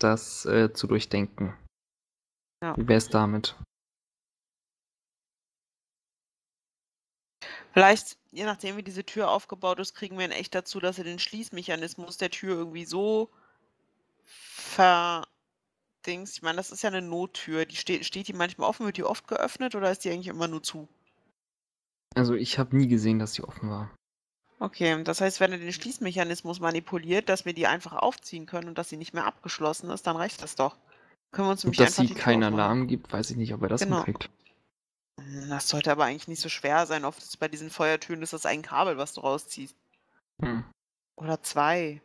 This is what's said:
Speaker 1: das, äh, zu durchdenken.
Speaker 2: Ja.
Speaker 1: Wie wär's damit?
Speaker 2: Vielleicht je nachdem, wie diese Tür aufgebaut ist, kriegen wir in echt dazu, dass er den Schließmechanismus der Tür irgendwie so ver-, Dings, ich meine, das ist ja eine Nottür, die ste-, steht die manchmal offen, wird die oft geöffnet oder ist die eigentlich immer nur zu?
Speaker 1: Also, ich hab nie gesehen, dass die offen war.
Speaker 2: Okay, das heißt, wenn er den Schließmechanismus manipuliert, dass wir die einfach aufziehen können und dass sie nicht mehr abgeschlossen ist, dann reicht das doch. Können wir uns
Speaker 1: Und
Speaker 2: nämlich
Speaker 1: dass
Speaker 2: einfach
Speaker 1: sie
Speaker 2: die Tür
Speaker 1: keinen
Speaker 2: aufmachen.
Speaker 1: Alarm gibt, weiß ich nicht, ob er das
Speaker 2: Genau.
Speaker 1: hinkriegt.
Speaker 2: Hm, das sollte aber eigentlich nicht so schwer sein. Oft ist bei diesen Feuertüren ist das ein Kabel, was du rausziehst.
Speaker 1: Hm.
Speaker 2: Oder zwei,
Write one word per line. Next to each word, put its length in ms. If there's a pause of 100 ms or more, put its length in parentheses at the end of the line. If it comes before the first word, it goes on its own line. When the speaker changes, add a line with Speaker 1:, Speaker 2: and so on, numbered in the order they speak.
Speaker 1:
das, 420
äh, 280
zu 120
durchdenken. 720 (1080)
Speaker 2:
Ja. 140
Speaker 1:
Wie 100
wär's 220
damit? 460 (4000)
Speaker 2:
Vielleicht 440 (140)
je 140
nachdem, 320
wie 60
diese 220
Tür 240
aufgebaut 500
ist, 140
kriegen 240
wir 80
in 60
echt 240
dazu, 240
dass 180
er 60
den 160
Schließmechanismus 1000
der 140
Tür 240
irgendwie 300
so 440 (960)
ver-, 1000 (800)
Dings, 260
ich 80
meine, 160
das 140
ist 100
ja 80
eine 140
Nottür, 640
die 100
ste-, 280
steht 240
die 60
manchmal 360
offen, 180
wird 100
die 60
oft 240
geöffnet 480
oder 160
ist 120
die 60
eigentlich 200
immer 180
nur 160
zu? 240 (1300)
Speaker 1:
Also, 180
ich 240
hab 160
nie 140
gesehen, 320
dass 140
die 100
offen 260
war. 260 (640)
Speaker 2:
Okay, 440
das 180
heißt, 180
wenn 120
er 80
den 140
Schließmechanismus 840
manipuliert, 720
dass 160
wir 80
die 140
einfach 260
aufziehen 540
können 220
und 80
dass 120
sie 80
nicht 160
mehr 120
abgeschlossen 640
ist, 160
dann 100
reicht 240
das 140
doch. 200 (560)
Können 160
wir 40
uns 120
Speaker 1:
Und 60
Speaker 2:
nämlich 80
Speaker 1:
dass 100 (120)
Speaker 2:
einfach 20
Speaker 1:
sie 60
Speaker 2:
die 80
Tür 80
Speaker 1:
keinen 200
Speaker 2:
aufmachen. 160
Speaker 1:
Alarm 280
gibt, 260
weiß 180
ich 60
nicht, 160
ob 80
er 80
das 120
Speaker 2:
Genau. 220
Speaker 1:
hinkriegt. 260 (880)
Speaker 2:
Hm, 300
das 200
sollte 220
aber 140
eigentlich 220
nicht 140
so 80
schwer 380
sein. 180
Oft 160
ist 180
bei 80
diesen 220
Feuertüren 540
ist 100
das 120
ein 180
Kabel, 340
was 160
du 80
rausziehst. 540 (640)
Speaker 1:
Hm. 220 (520)
Speaker 2:
Oder 280
zwei, 600